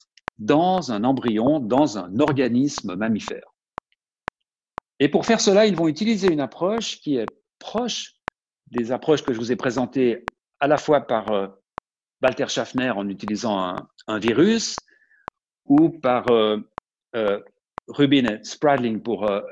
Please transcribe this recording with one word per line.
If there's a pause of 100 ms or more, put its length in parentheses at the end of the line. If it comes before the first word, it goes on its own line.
(380)
dans
un
embryon,
dans
un
organisme
mammifère. (1400)
Et
pour
faire
cela,
ils
vont
utiliser
une
approche
qui
est (320)
proche (540)
des
approches
que
je
vous
ai
présentées (340)
à
la
fois
par,
euh, (760)
Walter
Schaffner
en
utilisant
un, (180)
un
virus (880)
ou
par,
euh, (580)
euh, (460)
Rubin
et
Spradling
pour,
euh, (100)